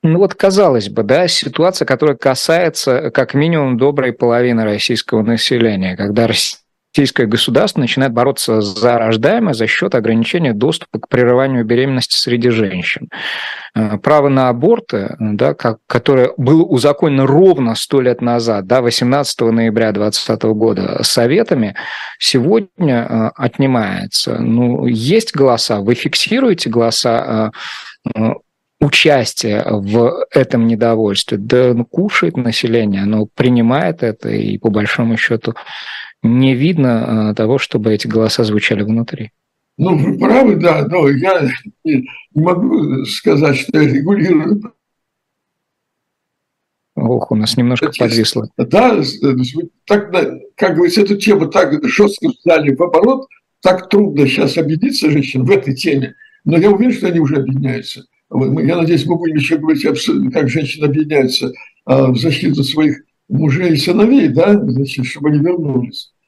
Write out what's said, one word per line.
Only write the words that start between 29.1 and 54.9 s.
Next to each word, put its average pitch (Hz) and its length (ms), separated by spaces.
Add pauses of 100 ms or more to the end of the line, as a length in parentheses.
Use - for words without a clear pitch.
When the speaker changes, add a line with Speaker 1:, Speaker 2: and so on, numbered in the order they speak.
Speaker 1:
в 107 640
этом 123 360
недовольстве? 110 680
Да, 123 380
ну, 117 100
кушает - 540
население, 113 640
оно 107 240
принимает 123 760
это, 110 280
и 104 260
по 113 140
большому 110 480
счету 113 360 (680)
не 127 320
видно, 123 760
э, 104 40
того, 113 240
чтобы 110 340
эти 104 140
голоса 113 360
звучали 104 400
внутри. 113 500 (440)
Speaker 2:
Ну, 165 220
вы 143 200
правы, 233 380
да, 156 320
но 156 220
я 156 360 (380)
не, 135 220 (280)
не 151 80
могу 160 640
сказать, 143 540
что - 240
я 147 100
регулирую. 170 800 (2250)
Speaker 1:
Ох, 117 360
у - 20
нас 110 240
немножко 123 300
Speaker 2:
Протест. - 100
Speaker 1:
подвисло. 113 580
Speaker 2:
Да, 202 460
с-, - 200
э, 135 140 (480)
так, 202 260
да, 175 280 (180)
как 180 200
говорится, 180 260
эту 202 140
тему 180 320
так 190 360
жестко - 440
взяли 151 460
в 147 80
оборот, 185 440 (340)
так 185 300
трудно 151 360
щас 127 300
объединиться 156 540